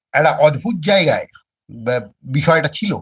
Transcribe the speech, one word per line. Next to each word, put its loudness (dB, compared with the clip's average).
একটা 2
অদ্ভুত 0
জায়গায় 2
ব-, -4
বিষয়টা 0
ছিল। -6